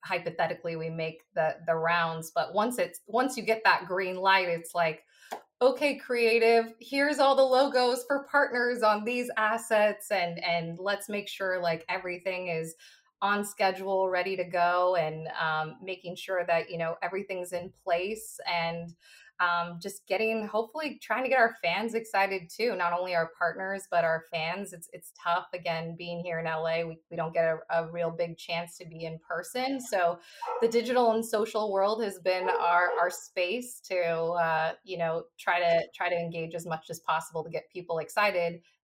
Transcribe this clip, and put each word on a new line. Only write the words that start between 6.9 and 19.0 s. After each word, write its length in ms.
all 160
the 80
logos 640
for 240
partners 540
on 200
these 320
assets, 760
and, 320
and 340
let's 300
make 200
sure, 320
like, 280
everything 580
is 300
on 200
schedule, 680
ready 260
to 80
go," 520
and, 300
um, 400
making 320
sure 320
that, 240
you 60
know, 260
everything's 520
in 180
place 640
and, 480